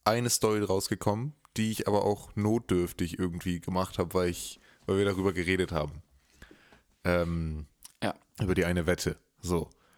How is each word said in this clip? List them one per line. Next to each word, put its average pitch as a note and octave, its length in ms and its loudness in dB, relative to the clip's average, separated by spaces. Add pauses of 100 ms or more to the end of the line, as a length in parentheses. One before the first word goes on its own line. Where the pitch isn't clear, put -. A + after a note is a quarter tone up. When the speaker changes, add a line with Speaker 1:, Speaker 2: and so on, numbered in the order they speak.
Speaker 1:
eine A#2 260 2
Story G#2+ 320 2
rausgekommen, G#2 720 -2 (220)
die A2 160 0
ich - 160 -4
aber G2+ 160 2
auch - 320 -2
notdürftig F#2 800 0
irgendwie F2 440 -2
gemacht F#2 360 -2
hab, E2+ 160 -2
weil F#2 160 2
ich, - 300 -8 (280)
weil G2 100 2
wir G2+ 80 4
darüber F#2+ 260 2
geredet F2+ 400 0
haben. D2+ 300 -4 (1040)
Ähm, E2+ 640 -2 (360)
Speaker 2:
Ja. G2+ 100 -2 (280)
Speaker 1:
über F#2 140 2
die F2 100 4
eine F2 200 2
Wette. - 320 0 (240)
So. F2 280 0 (280)